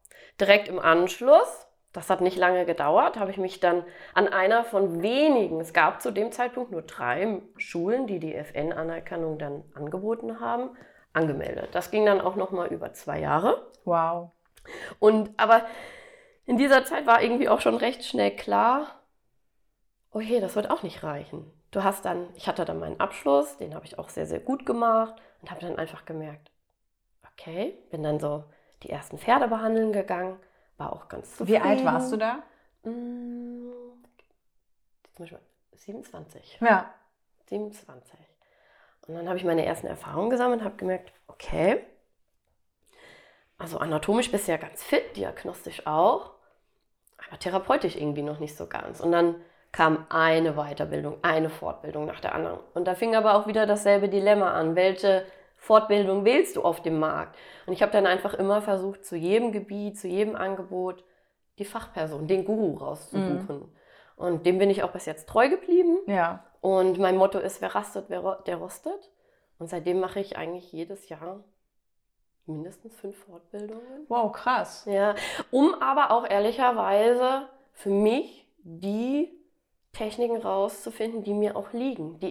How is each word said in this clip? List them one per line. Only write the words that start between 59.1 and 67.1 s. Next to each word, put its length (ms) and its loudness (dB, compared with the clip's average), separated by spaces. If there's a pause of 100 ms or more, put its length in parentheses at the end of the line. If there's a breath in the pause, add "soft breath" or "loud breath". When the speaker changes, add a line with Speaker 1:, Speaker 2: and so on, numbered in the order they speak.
Speaker 1:
jedem 360 2
Gebiet, 460 -8
zu 100 -10
jedem 280 -2
Angebot 680 -6 (540)
die 80 -8
Fachperson, 640 -8
den 180 2
Guru 320 0
rauszusuchen. 840 -6
Speaker 2:
Mhm. 140 -20 (400 soft breath)
Speaker 1:
Und 300 -2
dem 140 4
bin 100 6
ich 140 0
auch 80 -4
bis 160 -12
jetzt 200 -10
treu 220 4
geblieben. 560 4
Speaker 2:
Ja. 380 0 (180)
Speaker 1:
Und 380 4
mein 180 4